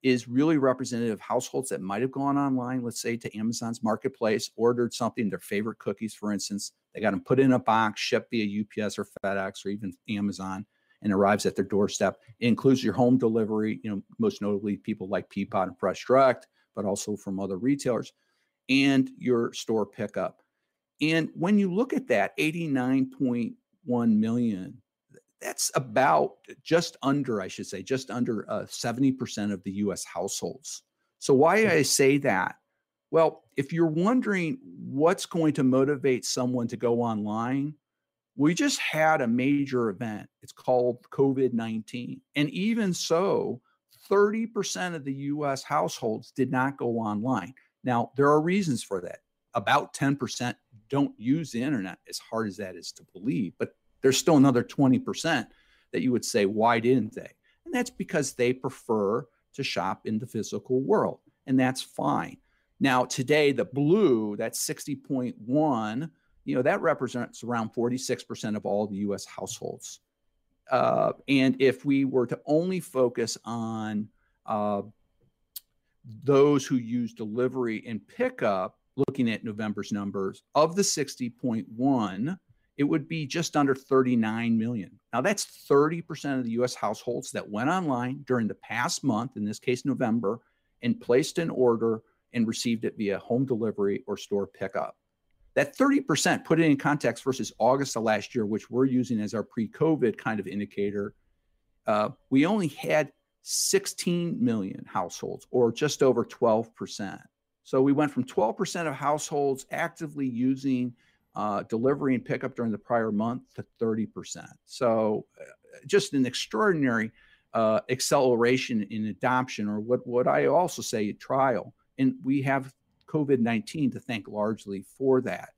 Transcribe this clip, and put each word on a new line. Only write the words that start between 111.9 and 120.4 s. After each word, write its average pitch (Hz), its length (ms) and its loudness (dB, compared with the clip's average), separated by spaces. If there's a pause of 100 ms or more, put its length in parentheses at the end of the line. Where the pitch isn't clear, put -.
and 117 100 -2
pickup 120 320 -6
during 117 160 -4
the 101 60 -4
prior 113 340 -2
month 113 440 -4
to 110 100 -12 (140)
thirty 110 260 -2
percent. - 440 -12 (160)
So, 110 600 0 (140)
uh, - 60 -16 (400)
just 190 280 2
an 135 120 4
extraordinary, 131 840 0 (420)
uh, 110 260 4 (100)
acceleration 123 920 2
in 107 240 -6
adoption, 123 600 -2
or 104 120 -4
what, 120 260 0
what 127 220 0
I 143 200 4